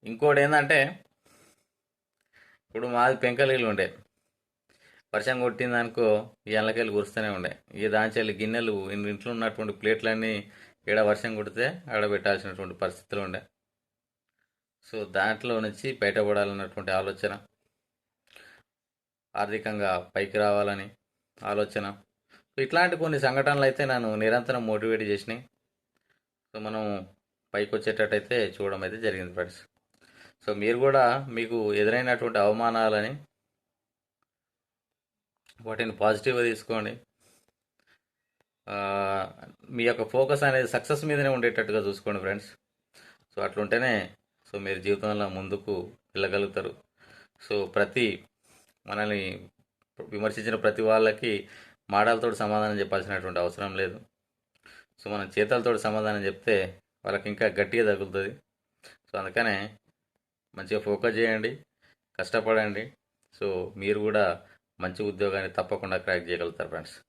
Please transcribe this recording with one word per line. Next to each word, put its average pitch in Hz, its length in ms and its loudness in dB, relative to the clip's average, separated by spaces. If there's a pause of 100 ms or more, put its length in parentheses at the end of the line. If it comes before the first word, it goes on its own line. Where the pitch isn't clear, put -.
ఇంకోటి 143 360 4
ఏందంటే, 143 380 4 (1800)
ఇప్పుడు 117 260 -6
మాది 123 300 4
పెంకల 127 340 2
ఇల్లు 123 160 2
ఉండే, 98 200 2 (1300)
వర్షం 127 260 0
కొట్టిందనుకో, 120 680 0 (400)
ఈ 107 60 -4
ఎండ్లకెళ్ళి 110 400 2
కురుస్తూనే 104 360 0
ఉండే. 90 220 -4 (220)
ఇక 107 180 -2
దాంచెల్లి 107 420 2
గిన్నెలు, 110 420 -2 (160)
ఇన్-, 104 160 -4
ఇంట్లో 104 240 -6
ఉన్నటువంటి 110 420 -4
ప్లేట్లన్నీ 110 600 0 (540)
ఈడ 107 120 4
వర్షం 104 360 4
కొడితే 104 300 -2 (240)
ఆడ 107 220 0
పెట్టాల్సినటువంటి 95 640 -2
పరిస్థితులు 98 460 -6
ఉండే. 95 200 -6 (1500)
So, 113 100 -12 (140)
దాంట్లో 107 480 0
నుంచి 107 280 -6 (140)
బయటపడాలన్నటువంటి 101 920 0
ఆలోచన, 95 420 -2 (2000)
ఆర్థికంగా 104 560 -2 (240)
పైకి 98 220 -2
రావాలని 101 500 0 (500)
ఆలోచన. 104 480 -2 (580)
So, - 180 -14
ఇట్లాంటి 170 360 2
కొన్ని 156 220 0
సంఘటనలు 139 500 2
అయితే 139 160 0
నన్ను 120 300 0
నిరంతరం 117 500 0
మోటివేట్ 110 460 0
చేసినాయి. 113 300 -4 (1120)
So, 107 60 -10
మనం 107 240 -6 (680)
పైకి 104 220 0
వచ్చేటట్టయితే 107 600 0 (180)
చూడడం 98 280 -4
అయితే 101 180 -6
జరిగింది, 92 320 -2
ఫ్రెండ్స్. 90 260 -6 (800)
So, - 160 -8
మీరు 110 240 2
కూడా 135 240 6 (260)
మీకు 117 280 -2 (160)
ఎదురైనటువంటి 113 680 2
అవమానాలని, 110 720 2 (2500)
వాటిని 110 420 -4
పాజిటివ్‌గా 110 420 2
తీసుకోండి. 110 480 -2 (1800)
ఆ, 101 80 -6 (960)
మీ 120 140 -4
యొక్క 117 200 2 (100)
ఫోకస్ 135 300 2
అనేది 131 240 4
సక్సెస్ 147 380 -2
మీదనే 143 240 2
ఉండేటట్టుగా 113 560 2
చూసుకోండి, 101 340 -4
ఫ్రెండ్స్. 98 300 -6 (800)
So, - 120 -12
అట్లుంటేనే, 107 520 0 (520)
so, 101 140 -8
మీరు 98 200 -4
జీవితంలో 101 500 0
ముందుకు 95 440 -6 (380)
వెళ్ళగలుగుతారు. 98 600 -2 (720)
So, - 140 -4 (200)
ప్రతి 104 320 2 (800)
మనల్ని 104 380 -2 (760)
విమర్శించిన 107 560 -4
ప్రతి 107 260 0
వాళ్ళకి 110 500 4 (580)
మాటలతోటి 110 540 2
సమాధానం 104 360 0
చెప్పాల్సినటువంటి 95 600 -4
అవసరం 95 380 -2
లేదు. 95 200 -2 (1000)
So, - 140 -18
మనం 101 260 -4
చేతలతోటి 113 520 2
సమాధానం 107 380 0
చెప్తే 98 300 0 (500)
వాళ్ళకి 98 240 -2
ఇంకా 104 160 0 (140)
గట్టిగా 101 300 2
తగులుతుంది. 98 420 -2 (760)
So, - 120 -20
అందుకనే 98 400 0 (960)
మంచిగా 95 260 -4
ఫోకస్ 107 400 0
చేయండి, 113 320 0 (680)
కష్టపడండి. 107 640 0 (580)
So, 104 40 -4 (320)
మీరు 101 220 0
కూడా 104 260 2 (540)
మంచి 92 240 -4
ఉద్యోగాన్ని 98 540 -2
తప్పకుండా 92 400 -2
క్రాక్ 87 320 0
చేయగలుగుతారు, 85 400 -4
ఫ్రెండ్స్. 80 260 -10 (140)